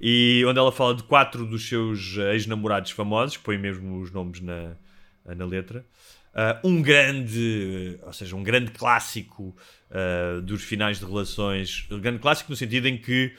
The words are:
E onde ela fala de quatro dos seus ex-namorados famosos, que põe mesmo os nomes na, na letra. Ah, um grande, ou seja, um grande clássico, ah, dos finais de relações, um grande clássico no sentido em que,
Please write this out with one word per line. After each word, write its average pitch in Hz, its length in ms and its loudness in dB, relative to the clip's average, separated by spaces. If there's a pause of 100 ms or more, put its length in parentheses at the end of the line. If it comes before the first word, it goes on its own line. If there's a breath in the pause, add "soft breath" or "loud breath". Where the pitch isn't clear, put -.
E 120 460 6
onde 127 140 4
ela 131 100 6
fala 123 240 2
de 117 80 -6
quatro 131 420 4
dos 110 240 -4
seus 107 480 -2 (160)
ex-namorados 107 600 0
famosos, 110 440 0
que - 60 -18
põe 104 160 -2
mesmo 95 420 -6
os 92 120 -10
nomes 90 280 -8
na, 87 300 -8 (640 soft breath)
na 90 80 -6
letra. 92 400 -6 (480 soft breath)
Ah, 110 300 0
um 180 180 4
grande, 113 1200 2
ou - 80 -14
seja, 92 240 -10
um 98 80 -6
grande 117 260 2
clássico, 110 880 -2 (340 soft breath)
ah, 87 520 -2
dos 98 200 -6
finais 104 380 -2
de 101 40 -10
relações, 98 880 -4
um 101 80 -8
grande 117 220 -4
clássico 147 320 0
no 127 40 -6
sentido 123 300 -2
em 131 100 0
que, 123 420 0